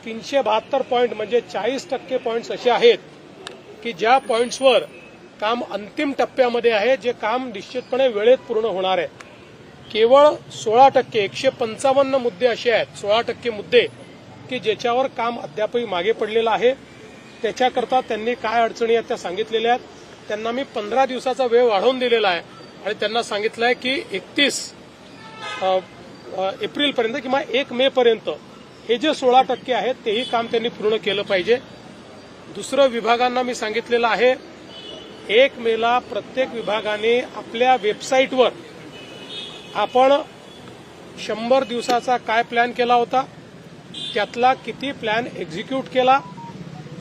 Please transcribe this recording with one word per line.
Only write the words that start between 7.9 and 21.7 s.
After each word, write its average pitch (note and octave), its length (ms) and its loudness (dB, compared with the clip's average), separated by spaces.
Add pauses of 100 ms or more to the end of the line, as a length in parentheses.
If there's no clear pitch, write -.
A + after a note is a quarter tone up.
वेळेत A#3 300 6
पूर्ण A3 260 -2
होणार F#3 340 0
आहे. D#3 80 0 (840)
केवळ C4 580 6
सोळा A#3+ 380 6
टक्के, B3 320 2
एकशे G3+ 280 0
पंचावन्न C4+ 680 0
मुद्दे A#3+ 320 0
असे A#3 240 0
आहेत, F3+ 160 2 (120)
सोळा G#3+ 220 2
टक्के A#3+ 300 -6
मुद्दे G#3 360 2 (640)
की B3+ 80 -4
ज्याच्यावर A#3+ 480 0
काम A#3 340 -4
अद्यापही G#3+ 440 -4
मागे F#3+ 280 0
पडलेलं A3+ 380 0
आहे. G#3+ 220 2 (680)
त्याच्याकरता B3 580 0
त्यांनी A#3 340 -4
काय A#3 280 0
अडचणी A3+ 320 0
आहेत A3 140 2
त्या A#3 80 -4
सांगितलेल्या A3 560 -2
आहेत. B3 120 -2 (440)
त्यांना A3 220 -4
मी B3 120 -4
पंधरा A#3+ 440 -2
दिवसाचा B3+ 400 -2
वेळ A#3 160 4
वाढवून A#3 360 2